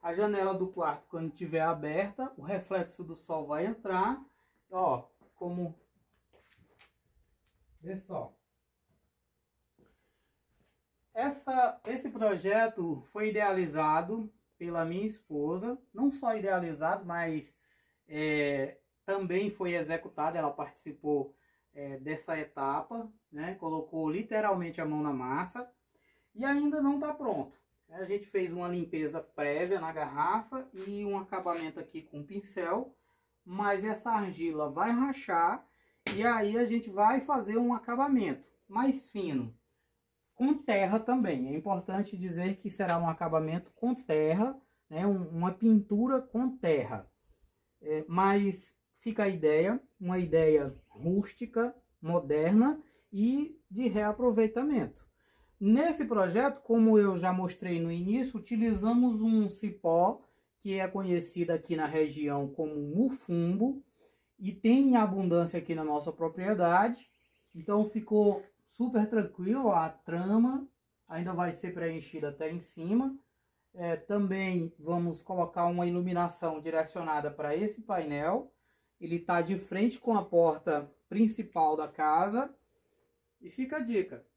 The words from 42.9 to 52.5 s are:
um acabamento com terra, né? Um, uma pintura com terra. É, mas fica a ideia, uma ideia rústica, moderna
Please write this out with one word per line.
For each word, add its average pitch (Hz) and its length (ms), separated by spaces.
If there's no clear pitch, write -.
um 170 100
acabamento 160 640
com 240 220
terra, 175 640
né? 165 180
Um, 190 220
uma 170 240
pintura 220 680
com 254 360
terra. 123 540
É, 156 260
mas 196 680
fica 220 240
a 202 40
ideia, 170 520
uma 185 200
ideia 156 580
rústica, 202 840
moderna 175 800